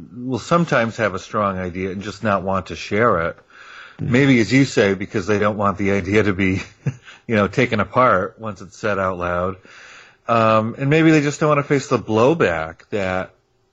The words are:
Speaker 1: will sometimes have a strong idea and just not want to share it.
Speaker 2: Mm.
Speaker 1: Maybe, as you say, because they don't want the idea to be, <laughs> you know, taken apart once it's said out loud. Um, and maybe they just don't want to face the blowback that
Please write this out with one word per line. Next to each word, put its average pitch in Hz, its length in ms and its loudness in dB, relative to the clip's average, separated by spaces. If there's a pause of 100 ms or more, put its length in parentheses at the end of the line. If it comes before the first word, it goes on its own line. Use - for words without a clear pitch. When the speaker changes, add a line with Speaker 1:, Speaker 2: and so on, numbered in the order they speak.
(140)
Speaker 1:
will 123 240 -6
sometimes 143 600 0
have 104 160 0
a 95 40 -6
strong 98 400 -4
idea 92 320 -6
and 98 120 -10
just 104 200 -12
not 98 220 0
want 95 220 -4
to 85 100 -10
share 101 520 0
it. - 80 -8 (640)
Speaker 2:
Mm. - 80 -4
Speaker 1:
Maybe, 127 320 4
as 107 120 0
you 135 120 4
say, 104 300 2
because 95 320 -6
they 104 120 2
don't 104 180 0
want 101 220 0
the 98 140 0
idea 101 320 2
to 101 80 0
be, 92 300 0 (300)
<laughs> - 340 -20
you 113 100 0
know, 101 120 2
taken 113 320 0
apart 101 580 0
once 107 220 -12
it's 92 160 -20
said 101 220 -2
out 92 200 -2
loud. 87 380 -4 (720)
Um, 110 500 2
and 139 120 -2
maybe 160 200 4
they 156 100 6
just 143 200 -4
don't 156 80 2
want 147 100 4
to 139 100 -4
face 139 200 0
the 127 100 0
blowback 110 920 0
that 92 440 -4 (380)